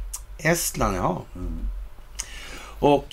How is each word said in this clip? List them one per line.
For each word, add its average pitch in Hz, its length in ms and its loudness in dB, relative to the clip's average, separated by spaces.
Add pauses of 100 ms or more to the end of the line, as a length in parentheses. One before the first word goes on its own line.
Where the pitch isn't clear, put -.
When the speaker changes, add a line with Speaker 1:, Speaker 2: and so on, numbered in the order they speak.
(380)
Speaker 1:
Estland, 139 580 2
ja. 98 260 2 (140)
Speaker 2:
Mm. 87 240 -4 (1200)
Speaker 1:
Och 143 320 8